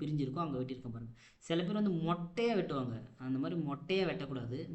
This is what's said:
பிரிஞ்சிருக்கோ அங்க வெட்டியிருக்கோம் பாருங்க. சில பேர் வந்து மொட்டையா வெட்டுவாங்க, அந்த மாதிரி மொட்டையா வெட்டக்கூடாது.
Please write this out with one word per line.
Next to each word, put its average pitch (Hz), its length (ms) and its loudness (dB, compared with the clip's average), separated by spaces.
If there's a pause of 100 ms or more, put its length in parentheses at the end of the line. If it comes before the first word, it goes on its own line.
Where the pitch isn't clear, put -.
பிரிஞ்சிருக்கோ 147 440 0
அங்க 139 160 -2
வெட்டியிருக்கோம் 123 360 -6
பாருங்க. 113 160 -10 (360)
சில 165 180 4
பேர் 214 140 2
வந்து 196 140 4 (120)
மொட்டையா 226 540 2
வெட்டுவாங்க, 127 360 0 (300)
அந்த 131 160 2
மாதிரி 165 160 0 (100)
மொட்டையா 180 420 2
வெட்டக்கூடாது. 131 480 -4 (160)